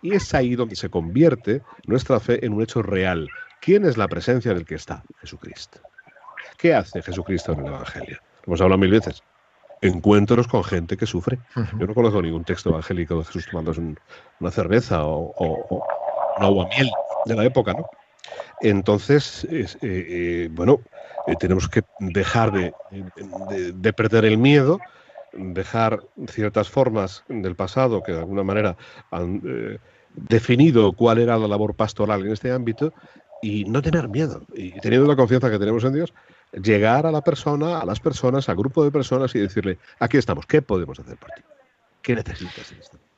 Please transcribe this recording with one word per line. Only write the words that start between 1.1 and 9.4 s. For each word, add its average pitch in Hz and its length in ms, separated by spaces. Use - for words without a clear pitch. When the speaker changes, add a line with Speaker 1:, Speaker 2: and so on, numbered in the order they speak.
Speaker 1:
nuestra 123 340
fe 120 240
en 107 100
un 107 80
hecho 113 200
real. 92 460
¿Quién 202 240
es 135 120
la 104 120
presencia 113 460
del 87 100
que 78 120
está? - 280
Jesucristo. - 600
¿Qué 170 180
hace 92 280
Jesucristo 90 500
en 76 80
el 69 60
Evangelio? - 520
Hemos 85 140
hablado 95 180
mil 95 120
veces. 107 320